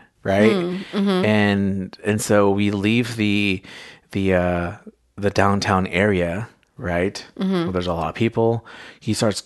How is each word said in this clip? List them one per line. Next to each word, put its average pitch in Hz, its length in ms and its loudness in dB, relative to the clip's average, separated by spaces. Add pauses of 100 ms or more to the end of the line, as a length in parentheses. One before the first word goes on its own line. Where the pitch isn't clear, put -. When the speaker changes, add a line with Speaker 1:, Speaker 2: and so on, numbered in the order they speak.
(220)
Speaker 1:
right? 110 300 4
Speaker 2:
Mm, 180 400 -2
mm-hmm. 196 320 2
Speaker 1:
And, 202 800 0
and 104 160 0
so 104 320 4
we 101 180 0
leave 113 460 0
the, 104 440 0 (520)
the, 95 220 0
uh, 87 380 0 (440)
the 98 140 -2
downtown 98 580 2
area, 92 600 0 (280)
right? 90 500 -4 (100)
Speaker 2:
Mm-hmm. 190 160 -2 (120)
Speaker 1:
Well, 175 80 -4
there's 90 160 -2
a 87 40 -2
lot 82 180 -4
of - 40 -12
people. 113 500 0 (360)
He 107 140 -4
starts 107 320 0